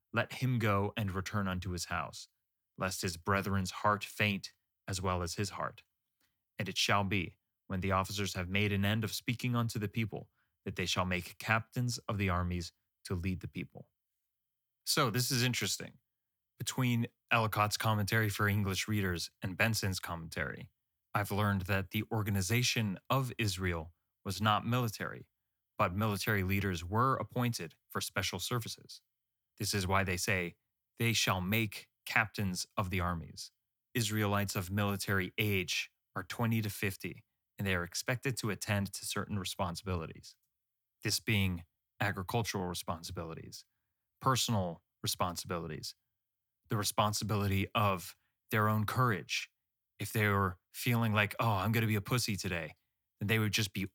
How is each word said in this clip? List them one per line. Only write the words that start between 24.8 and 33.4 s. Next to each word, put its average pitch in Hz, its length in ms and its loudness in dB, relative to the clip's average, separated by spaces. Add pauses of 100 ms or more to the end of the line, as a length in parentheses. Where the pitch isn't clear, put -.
but 95 160 2
military 104 480 2
leaders 95 420 0
were 117 320 2
appointed 113 580 -2 (160)
for 98 100 -4
special - 380 -2
services. - 640 -6 (560)
This 101 140 -2
is 98 140 0
why 98 180 4
they 92 120 0
say, 90 400 0 (420)
"They 117 140 2
shall 98 280 2
make 107 480 0 (180)
captains 104 600 0 (100)
of 95 140 -2
the 92 100 0
armies." 87 520 -4 (420)